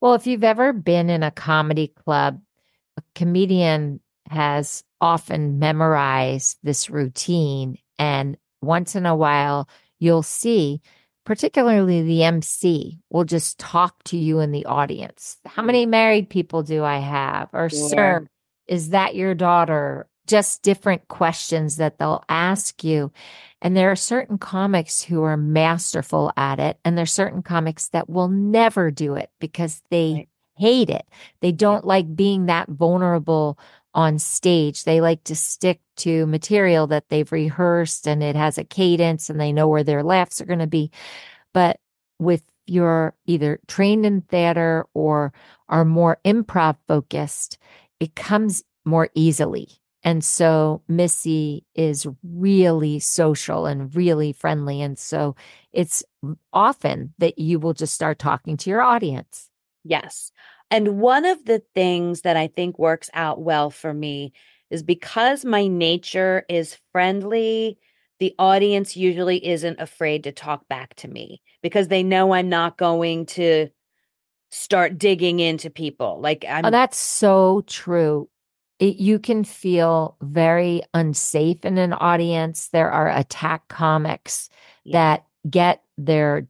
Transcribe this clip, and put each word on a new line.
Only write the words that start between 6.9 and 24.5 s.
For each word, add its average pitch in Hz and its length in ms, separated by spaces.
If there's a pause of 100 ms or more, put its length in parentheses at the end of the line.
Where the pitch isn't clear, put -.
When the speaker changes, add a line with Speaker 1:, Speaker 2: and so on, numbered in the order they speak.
Speaker 1:
routine. 139 880 (200)
And 139 380 (260)
once 170 340
in 180 100
a 165 100
while, 143 520 (300)
you'll 165 240
see, 160 580 (440)
particularly 208 800
the 165 220
M 165 180
C 160 560 (120)
will 170 140
just 160 340
talk - 460
to 180 120
you 156 240
in 147 120
the 143 140
audience. - 800
"How - 160
Speaker 2:
Mm. 226 40
Speaker 1:
many 240 200
married 220 440
people 165 320
do 151 220
I 143 140
have?" 139 540
Or, 165 160
Speaker 2:
Sure. 151 200
Speaker 1:
"Sir, 175 380 (400)
is 165 240
that 190 240
your 190 200
daughter?" 160 720 (180)
Just - 360
different 190 460
questions 156 680
that 156 220
they'll 151 300
ask 180 560
you. 151 260 (520)
And 180 140
there 190 140
are 190 60
certain 240 420
comics 190 640